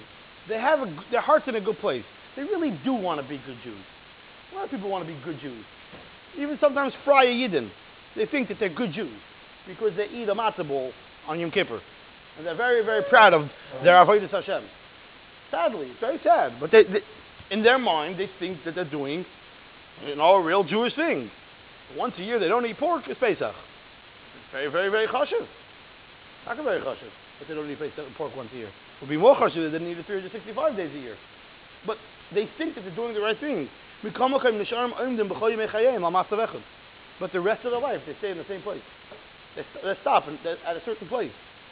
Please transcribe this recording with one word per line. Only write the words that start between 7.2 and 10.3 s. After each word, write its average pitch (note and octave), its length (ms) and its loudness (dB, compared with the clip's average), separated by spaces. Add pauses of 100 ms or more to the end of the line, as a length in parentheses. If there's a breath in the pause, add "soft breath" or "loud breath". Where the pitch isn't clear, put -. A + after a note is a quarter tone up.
Yidden, G#3 420 0 (460)
they G#3+ 100 -2
think C4+ 240 -2
that G3+ 100 -8
they're G3+ 100 0
good G3 220 -4
Jews C#3+ 260 -8 (500)
because F#3+ 280 -2
they G#3 140 -2
eat A#3 180 -8
a G3 80 0